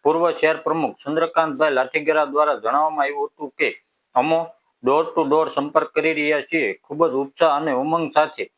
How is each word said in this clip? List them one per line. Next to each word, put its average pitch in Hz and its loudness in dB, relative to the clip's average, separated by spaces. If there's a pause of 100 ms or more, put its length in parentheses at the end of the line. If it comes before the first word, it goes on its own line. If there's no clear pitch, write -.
પૂર્વ 165 2
શહેર 156 0
પ્રમુખ 156 -4
ચંદ્રકાંતભાઈ 156 0
લાઠીગરા 147 0
દ્વારા 147 0
જણાવવામાં 143 0
આવ્યું 143 -4
હતું 147 -12
કે, 127 -4 (340)
"અમો 160 2 (380)
door 147 2
to 165 -2
door 156 2
સંપર્ક 147 -2
કરી 156 -2
રહ્યા 151 0
છીએ. 135 -2
ખૂબ 156 -2
જ 127 0
ઉત્સાહ 139 0
અને 151 -4
ઉમંગ 151 -2
સાથે 151 0